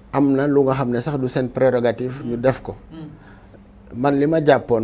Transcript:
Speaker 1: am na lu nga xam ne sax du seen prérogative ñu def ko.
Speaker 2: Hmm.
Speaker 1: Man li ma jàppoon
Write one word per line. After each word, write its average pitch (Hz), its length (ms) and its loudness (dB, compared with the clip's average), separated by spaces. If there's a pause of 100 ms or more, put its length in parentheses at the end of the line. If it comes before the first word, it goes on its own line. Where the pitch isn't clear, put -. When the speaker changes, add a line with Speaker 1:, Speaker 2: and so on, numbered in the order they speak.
(140)
Speaker 1:
am 139 220 4
na 139 120 0
lu 139 160 4
nga 131 100 2
xam 131 180 -2
ne 120 100 -2
sax 147 180 -4
du 127 80 -2
seen 127 220 -4
prérogative 127 760 0
ñu 117 120 -4
def 123 240 0
ko. 98 140 -10 (160)
Speaker 2:
Hmm. 165 180 -14 (920)
Speaker 1:
Man 143 180 2
li 143 80 2
ma 165 160 2
jàppoon 123 400 2